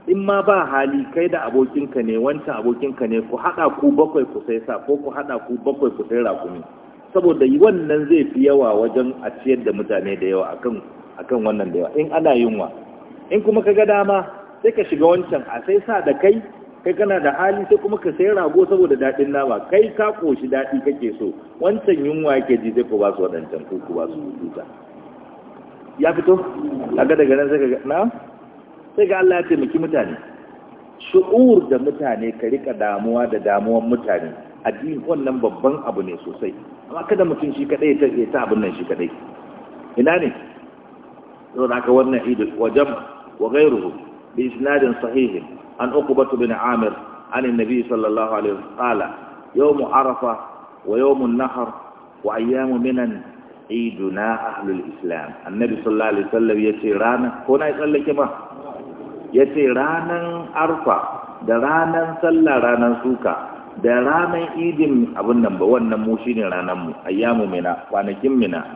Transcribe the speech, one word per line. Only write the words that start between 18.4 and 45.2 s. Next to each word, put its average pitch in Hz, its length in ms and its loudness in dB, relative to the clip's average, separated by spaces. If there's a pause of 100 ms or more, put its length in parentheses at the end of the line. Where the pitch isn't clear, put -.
saboda 180 280 4
daɗin 135 360 0
nama. 131 360 0
Kai 214 280 4
ka 214 160 0
koshi 131 400 -2
daɗi 135 320 -2
kake 120 340 -2
so, 98 140 -4 (300)
wancan 196 340 2
yunwa 147 400 0
yake 127 240 2
ji 110 160 -4
sai 120 80 2
ku 107 160 -2
ba 101 160 2
su 95 80 -2
waɗancan 82 420 -6
ko 92 140 -8
ku - 140 -10
ba 82 120 -2
su 80 140 -10 (160)
huta. - 300 -12 (1300)
Ya 156 160 2
fito? 170 240 4 (540)
Kaga 131 260 2
daga 139 200 6
nan 143 120 2
sai 147 120 2
ka 135 80 2
ga, 120 140 0
na? 147 180 -2 (960)
Sai 202 120 4
ga 185 120 0
Allah 185 220 4
ya 170 80 -6
taimaki 147 300 2
mutane. 151 360 0 (960)
Shu'ur 208 580 6
da 131 100 4
mutane, 117 580 -2
ka 113 100 -4
rika 135 260 -2
damuwa 107 540 0
da 107 120 -2
damuwan 107 500 2
mutane. 95 420 -2 (320)
Addini 147 440 -6
wannan 135 340 -2
babban 131 440 0
abu 98 180 -4
ne 90 200 -8
sosai. 87 300 -8 (360)
Amma 165 180 -8
kada 190 180 4
mutum 147 280 -2
shi 139 120 -4
kadai 147 280 2
ya - 60 2
ta, 143 80 6
ya 117 240 0
ta 123 140 0
abin 107 160 0
nan 90 140 -2
shi 90 100 -8
kadai. 85 240 -4 (880)
Ina 156 220 4
ne? 143 100 0 (1200)
Saboda 123 220 0
haka 123 160 0
wannan 127 320 4
Eid 117 180 -2 (160)
wa 113 120 0
jam' 139 240 4 (460)
wa 110 100 0
ghayruhu 120 420 4 (440)
bi 123 140 0
isnadin 135 520 2
sahihin 117 440 -2 (320)